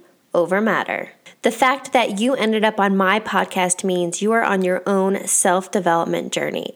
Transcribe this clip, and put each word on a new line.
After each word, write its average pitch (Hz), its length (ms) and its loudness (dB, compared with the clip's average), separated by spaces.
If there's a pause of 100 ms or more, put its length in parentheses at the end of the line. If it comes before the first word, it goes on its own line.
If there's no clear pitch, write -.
(340)
over 175 280 0
matter. 156 520 -2 (300)
The 254 80 2
fact 269 420 0
that 214 260 0
you 247 140 2
ended 214 320 2
up 214 140 0
on 196 180 4
my 190 220 2
podcast 185 640 -2
means 180 380 -2
you 208 120 2
are 226 100 2
on 190 200 0
your 180 220 0
own 196 420 0
self-development 175 1040 0
journey. 151 420 -6